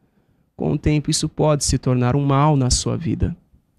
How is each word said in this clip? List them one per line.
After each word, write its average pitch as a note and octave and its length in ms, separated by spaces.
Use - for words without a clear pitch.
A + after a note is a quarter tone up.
com D#3 160
o D3+ 60
tempo D3+ 320
isso D#3 180
pode D3+ 360
se - 120
tornar B2 400
um C#3+ 80
mal C#3+ 320
na B2+ 140
sua - 260
vida, G#2+ 400